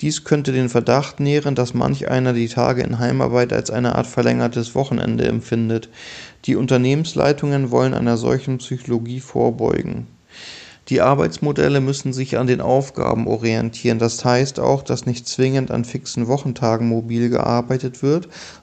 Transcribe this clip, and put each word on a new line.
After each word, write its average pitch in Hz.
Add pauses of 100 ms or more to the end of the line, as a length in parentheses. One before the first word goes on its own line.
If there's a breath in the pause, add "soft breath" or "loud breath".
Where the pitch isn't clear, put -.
Dies 151
könnte 147
den 127
Verdacht 123
nähren, 143
dass 123
manch 135
einer 127
die 117
Tage 123
in 120
Heimarbeit 123
als 110
eine 120
Art 123
verlängertes 120
Wochenende 120
empfindet. 113 (560 loud breath)
Die 131
Unternehmensleitungen 139
wollen 127
einer 120
solchen 127
Psychologie 123
vorbeugen. 120 (800 loud breath)
Die 127
Arbeitsmodelle 143
müssen 135
sich 131
an 123
den 123
Aufgaben 123
orientieren. 113
Das 117
heißt 127
auch, 135
dass -
nicht 120
zwingend 131
an 117
fixen 120
Wochentagen 120
mobil 113
gearbeitet 120
wird, 160 (340 loud breath)